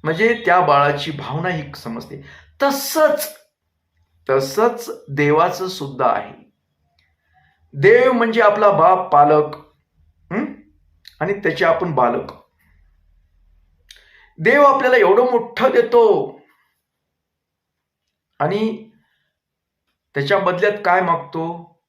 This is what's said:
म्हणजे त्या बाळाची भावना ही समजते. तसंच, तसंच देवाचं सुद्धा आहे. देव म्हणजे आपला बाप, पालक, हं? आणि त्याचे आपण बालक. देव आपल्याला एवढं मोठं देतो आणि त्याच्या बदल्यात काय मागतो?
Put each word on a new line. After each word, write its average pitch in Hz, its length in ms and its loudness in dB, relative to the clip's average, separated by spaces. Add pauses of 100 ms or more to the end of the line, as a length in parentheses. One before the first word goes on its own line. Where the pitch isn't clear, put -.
म्हणजे 220 420 -2
त्या 175 140 2
बाळाची 147 520 0
भावना 151 380 -8
ही 160 140 -6 (120)
समजते. - 500 -16 (380)
तसंच, 294 720 -2 (920)
तसंच 208 800 -4
देवाचं 160 580 0
सुद्धा 135 400 -6
आहे. 104 360 -6 (1300)
देव 240 360 4
म्हणजे 226 300 0
आपला 208 300 4
बाप, 180 420 2
पालक, 147 420 4 (800)
हं? 262 120 -4 (760)
आणि 185 140 -4
त्याचे 185 320 -2
आपण 165 300 0
बालक. 123 360 -2 (2000)
देव 262 240 4
आपल्याला 262 340 4
एवढं 220 340 4
मोठं 240 400 -2
देतो 226 600 2 (2000)
आणि 214 500 -4 (1200)
त्याच्या 143 260 -2
बदल्यात 190 460 -2
काय 185 160 2
मागतो? 165 760 -8 (120)